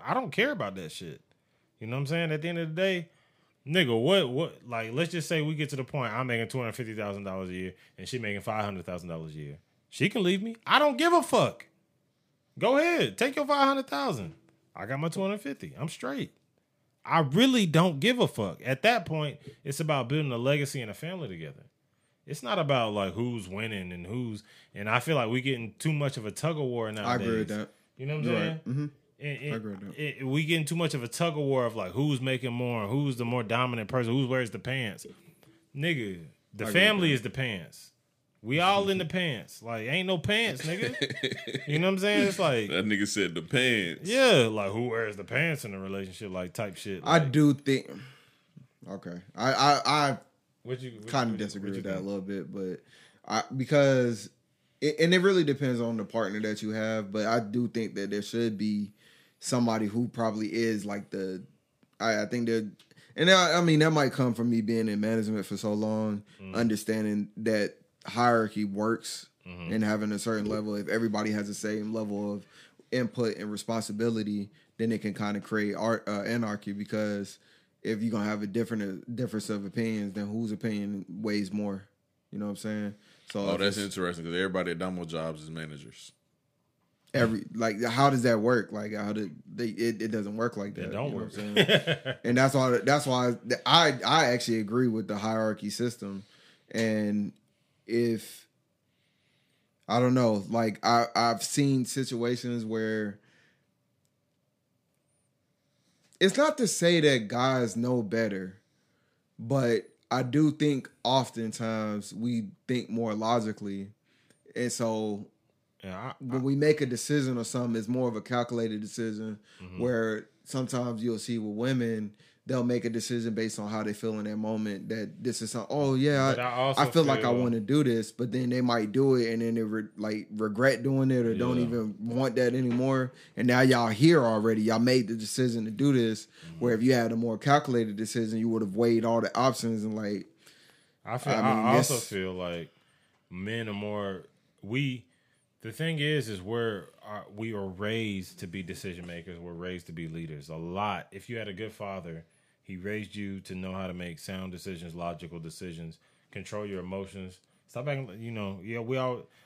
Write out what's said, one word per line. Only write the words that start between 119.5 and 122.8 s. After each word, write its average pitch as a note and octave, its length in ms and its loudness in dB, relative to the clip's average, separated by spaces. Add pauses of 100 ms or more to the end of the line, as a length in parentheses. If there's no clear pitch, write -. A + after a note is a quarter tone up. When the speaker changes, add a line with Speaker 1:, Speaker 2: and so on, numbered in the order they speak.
Speaker 1:
Mm-hmm. F2+ 180 -14
Speaker 2:
where A2+ 460 0 (160)
sometimes B2 600 -4
you'll A#2 160 0
see A#2 200 -4
with G#2+ 160 -4
women, A2+ 580 -2 (340)
they'll B2+ 160 0
make A#2+ 220 0